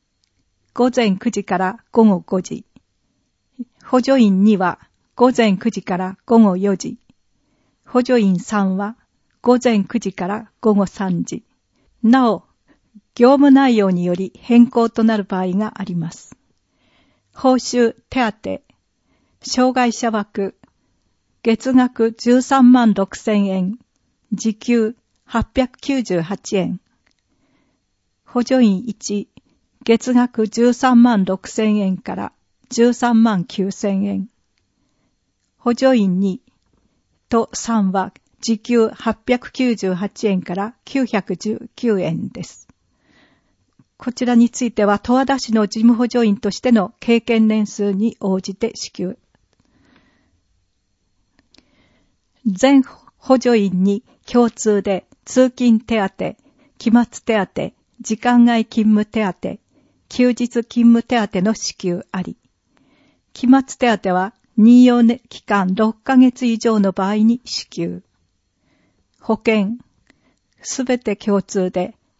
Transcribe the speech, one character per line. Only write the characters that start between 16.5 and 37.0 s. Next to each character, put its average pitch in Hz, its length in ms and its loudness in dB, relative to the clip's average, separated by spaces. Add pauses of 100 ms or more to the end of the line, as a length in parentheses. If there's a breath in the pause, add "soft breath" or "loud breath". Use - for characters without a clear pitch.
報 262 200 0
酬、 247 420 0 (140)
手 240 220 -2
当、 - 300 -10 (800)
障 254 320 0
害 247 200 0
者 233 180 -4
枠、 208 460 -6 (840)
月 233 300 0
額 247 400 2
十 240 300 0
三 247 320 6
万 233 200 4
六 196 220 -4
千 202 320 -2
円、 190 320 -4 (540)
時 214 220 -4
給 233 420 -2 (260)
八 220 300 -6
百 254 260 -2
九 269 240 -4
十 180 180 -2
八 190 360 -6
円。 180 240 -4 (1400)
補 - 160 -4
助 262 200 2
員 202 260 2
一、 202 420 -8 (560)
月 233 280 0
額 240 360 0
十 240 240 0
三 247 280 4
万 233 220 4
六 185 240 -6
千 214 300 -2
円 190 200 -2
か 190 180 -12
ら 190 180 -10 (360)
十 233 220 2
三 240 320 2
万 202 220 0
九 196 260 -6
千 196 320 -4
円。 196 260 -6 (1300)
補 240 180 -2
助 262 200 2
員 196 240 0
二 196 220 -4 (880)